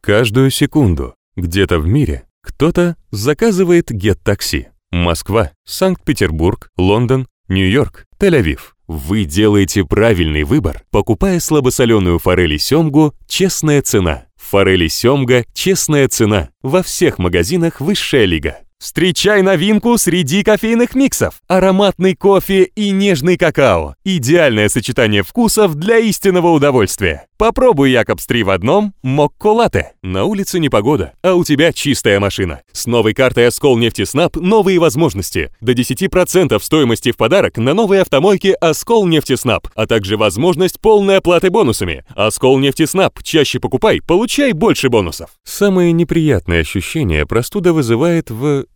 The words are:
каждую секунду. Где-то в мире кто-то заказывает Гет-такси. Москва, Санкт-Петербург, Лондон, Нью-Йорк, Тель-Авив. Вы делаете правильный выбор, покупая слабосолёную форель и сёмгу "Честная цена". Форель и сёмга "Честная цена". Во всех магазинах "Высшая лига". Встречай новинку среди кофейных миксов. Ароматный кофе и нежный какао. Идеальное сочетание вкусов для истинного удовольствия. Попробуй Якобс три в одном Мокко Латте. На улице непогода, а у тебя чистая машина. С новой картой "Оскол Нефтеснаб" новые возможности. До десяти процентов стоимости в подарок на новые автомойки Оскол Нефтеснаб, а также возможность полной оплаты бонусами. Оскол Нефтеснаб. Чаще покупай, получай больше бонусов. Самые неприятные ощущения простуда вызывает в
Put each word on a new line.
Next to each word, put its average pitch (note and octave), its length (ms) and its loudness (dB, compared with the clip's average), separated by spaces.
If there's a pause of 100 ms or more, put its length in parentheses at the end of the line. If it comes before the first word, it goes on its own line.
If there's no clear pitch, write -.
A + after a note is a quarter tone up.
каждую A#2+ 440 2
секунду. F#2 640 -2 (200)
Где-то F2 440 -2
в D2+ 60 -4
мире F#2 380 -2 (180)
кто-то E3+ 540 0 (160)
заказывает E3+ 800 0
Гет-такси. G2 800 -4 (200)
Москва, F2+ 640 -2 (140)
Санкт-Петербург, G#2 1120 -2
Лондон, A#2+ 500 0 (220)
Нью-Йорк, G2 560 0 (120)
Тель-Авив. B2+ 560 0 (140)
Вы E2 380 -4
делаете G2 580 2
правильный E2+ 600 0
выбор, F2 480 -2
покупая E3 500 0
слабосолёную A#2 800 2
форель F2+ 340 0
и D2 40 -4
сёмгу D3+ 580 0 (120)
"Честная D#3 540 0
цена". E2+ 460 -2 (100)
Форель F#2+ 460 2
и D#2+ 40 0
сёмга B2 560 0 (100)
"Честная D3+ 540 0
цена". G#2 440 0 (100)
Во E3 220 0
всех - 360 -2
магазинах G2 640 -2
"Высшая D#3 420 0
лига". D#2+ 360 -4 (200)
Встречай F#3 600 0
новинку G3+ 560 2
среди F3 460 0
кофейных A3 500 0
миксов. B3+ 540 -2
Ароматный F#3+ 680 2
кофе G3 480 2
и G3+ 280 -2
нежный F#3 440 0
какао. G#2 600 0 (100)
Идеальное C#3 640 2
сочетание G#2+ 540 0
вкусов G#3 500 0
для F#3+ 240 0
истинного F#3 520 0
удовольствия. B2+ 760 0 (120)
Попробуй G#3+ 540 2
Якобс A2+ 360 0
три A#2+ 160 -2
в F#2+ 80 0
одном D3+ 500 0
Мокко C#3+ 460 -2
Латте. G#3+ 460 -2 (100)
На F#2 220 -4
улице F#3+ 340 -4
непогода, A#2+ 540 -2 (100)
а F#3 100 2
у F3 100 2
тебя D3+ 300 2
чистая A2 460 0
машина. F#2+ 420 -4 (100)
С - 140 -10
новой A2+ 280 0
картой B2 340 2
"Оскол B2 300 2
Нефтеснаб" A#2 600 -2
новые F#3 420 2
возможности. A#2+ 800 -2
До B2 140 -2
десяти B2 340 -2
процентов F3 560 0
стоимости B2 480 0
в - 60 -4
подарок B2+ 400 2
на B2 160 0
новые G3 280 2
автомойки F3+ 580 2
Оскол F#3 480 0
Нефтеснаб, C3+ 680 -2
а G#2+ 120 -2
также G#2+ 300 0
возможность D#3 640 -2
полной G3+ 380 4
оплаты F3 320 2
бонусами. A2 560 -2 (100)
Оскол B2+ 440 2
Нефтеснаб. C#3+ 640 -2
Чаще C3+ 360 0
покупай, B2+ 420 0
получай A#3+ 520 0
больше D#3 360 0
бонусов. F2+ 420 -2 (120)
Самые F#3 480 0
неприятные D#3 720 0
ощущения E2+ 640 -4
простуда E3+ 460 -2
вызывает D3+ 580 0
в C3+ 340 -4 (100)